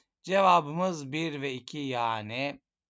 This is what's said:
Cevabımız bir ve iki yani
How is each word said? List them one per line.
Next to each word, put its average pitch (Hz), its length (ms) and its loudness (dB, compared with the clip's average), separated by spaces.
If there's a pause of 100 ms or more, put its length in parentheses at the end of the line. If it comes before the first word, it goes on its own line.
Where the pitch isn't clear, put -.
(220)
Cevabımız 170 880 2
bir 156 280 -2
ve 135 140 -4
iki 127 240 -10
yani 120 840 -4 (300)